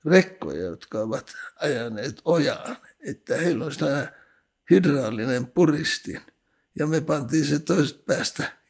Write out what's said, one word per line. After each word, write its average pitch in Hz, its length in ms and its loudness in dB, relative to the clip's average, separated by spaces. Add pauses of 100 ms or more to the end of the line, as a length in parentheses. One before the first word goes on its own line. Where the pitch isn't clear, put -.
rekkoja, 151 560 2
jotka 92 380 -8
ovat 110 360 -6 (200)
ajaneet 120 680 -4
ojaan, 160 520 0 (220)
että - 380 -6
heillä 165 280 0
on 139 80 -6
sellainen 143 360 -2 (600)
hydraulinen 127 800 2
puristin. 151 760 0 (580)
Ja 151 80 0
me 156 140 0
pantiin 151 440 0
se 147 140 0
toisesta - 460 0
päästä - 460 -4 (180)